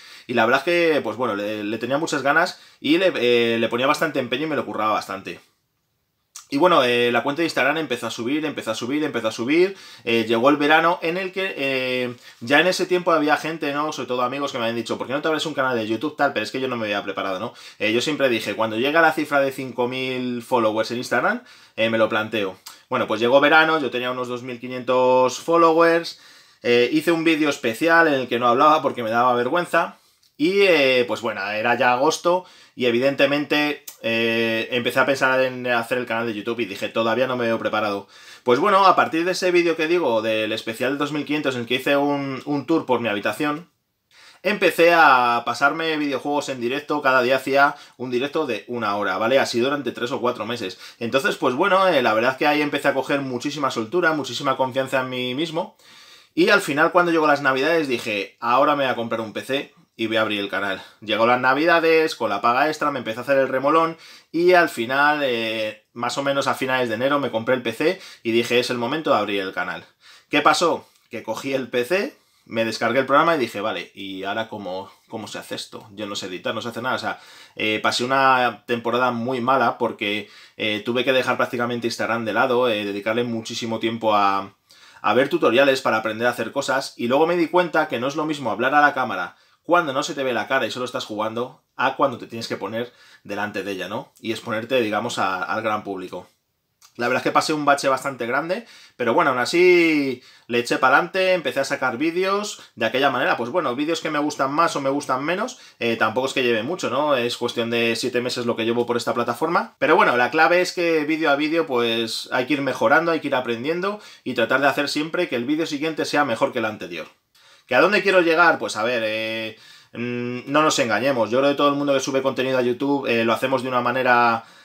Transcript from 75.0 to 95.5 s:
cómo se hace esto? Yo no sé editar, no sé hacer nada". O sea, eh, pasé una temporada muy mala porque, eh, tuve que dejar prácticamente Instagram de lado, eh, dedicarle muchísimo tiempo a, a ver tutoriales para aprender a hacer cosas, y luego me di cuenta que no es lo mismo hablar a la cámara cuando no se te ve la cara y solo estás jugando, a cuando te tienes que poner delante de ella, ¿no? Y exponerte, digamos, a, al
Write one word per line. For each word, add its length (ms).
cómo 180
se 120
hace 160
esto? 360
Yo 140
no 100
sé 120
editar, 280
no 60
sé 80
hacer 140
nada". 120
O 40
sea, 200
eh, 260
pasé 220
una 640
temporada 440
muy 300
mala 360
porque, 520
eh, 300
tuve 180
que 80
dejar 240
prácticamente 520
Instagram 360
de 100
lado, 360
eh, 160
dedicarle 400
muchísimo 540
tiempo 360
a, 380
a 120
ver 160
tutoriales 520
para 160
aprender 300
a 40
hacer 220
cosas, 420
y 120
luego 200
me 80
di 120
cuenta 420
que 100
no 80
es 80
lo 100
mismo 240
hablar 260
a 60
la 120
cámara 420
cuando 300
no 80
se 140
te 80
ve 100
la 140
cara 180
y 60
solo 140
estás 200
jugando, 560
a 200
cuando 220
te 80
tienes 220
que 100
poner 340
delante 380
de 120
ella, 140
¿no? 320
Y 120
exponerte, 500
digamos, 380
a, 240
al 180